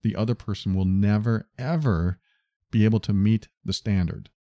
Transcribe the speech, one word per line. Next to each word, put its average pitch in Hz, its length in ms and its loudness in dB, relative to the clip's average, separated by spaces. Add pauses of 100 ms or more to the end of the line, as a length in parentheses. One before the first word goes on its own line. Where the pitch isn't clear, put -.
the 110 140 -2
other 113 200 -2
person - 380 -6
will 95 120 0
never, 104 720 0
ever 127 640 -2 (520)
be 107 140 4
able 110 160 2
to - 120 -4
meet 107 360 2 (160)
the 98 80 -4
standard. 92 560 -2 (160)